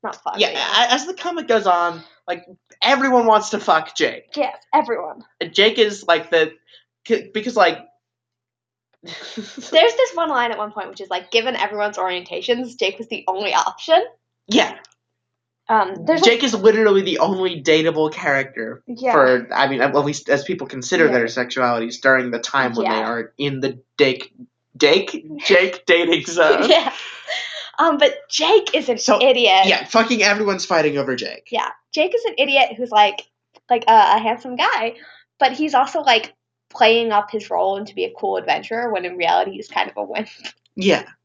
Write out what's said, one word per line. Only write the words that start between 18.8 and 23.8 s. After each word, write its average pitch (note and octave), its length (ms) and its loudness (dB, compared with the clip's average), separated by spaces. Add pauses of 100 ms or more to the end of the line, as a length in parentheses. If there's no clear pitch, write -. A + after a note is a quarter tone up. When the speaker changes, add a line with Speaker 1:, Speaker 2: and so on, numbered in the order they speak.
Speaker 1:
Yeah. B3 260 -4
Speaker 2:
for, B2+ 400 4
I C#3 140 0
mean, C3+ 140 -2
at C3+ 140 0
least C#3+ 340 -2
as C#3 140 0
people E3+ 240 -8
consider D3 400 0
Speaker 1:
Yeah. B2+ 60 2
Speaker 2:
their A#2+ 120 2
sexualities A#2+ 760 -4
during C3 280 2
the A#2+ 100 -4
time B2+ 360 -2
when A#2 120 -2
they A2 80 0
Speaker 1:
Yeah. A2 140 -4
Speaker 2:
are A#2 300 -8
in C#3 220 -4
the C3+ 180 -6 (180)